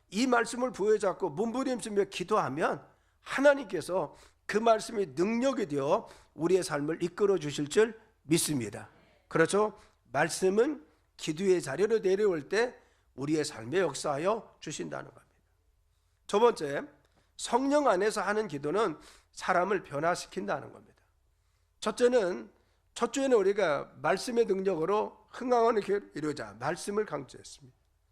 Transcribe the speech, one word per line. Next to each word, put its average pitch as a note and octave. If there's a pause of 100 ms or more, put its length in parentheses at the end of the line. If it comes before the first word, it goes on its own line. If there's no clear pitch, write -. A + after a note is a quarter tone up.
(100)
이 A3+
말씀을 A#3+
부여잡고 G3
몸부림치며 A3
기도하면 F3+ (380)
하나님께서 F#3+ (300)
그 G#3
말씀이 A3
능력이 A#3
되어 D3 (260)
우리의 E3+
삶을 D#3
이끌어 F#3+
주실 D3
줄 A3 (260)
믿습니다. B2 (400)
그렇죠? G3 (340)
말씀은 F#3+ (320)
기도의 F3
자리로 F#3+
내려올 F#3
때 A#3 (360)
우리의 D3
삶에 A#2+
역사하여 D#3+
주신다는 D3+
겁니다. - (1000)
두 G3+
번째, E3+ (540)
성령 C#4
안에서 G3+
하는 G#3
기도는 D3+ (340)
사람을 F#3
변화시킨다는 D#3+
겁니다. G#2 (840)
첫째는, A3 (440)
첫 A#3
주에는 C4+
우리가 F#3 (120)
말씀의 G#3
능력으로 F#3+
흥왕하는 A#3
기회를 G3
이루자 B2+
말씀을 G3
강조했습니다. C#3 (360)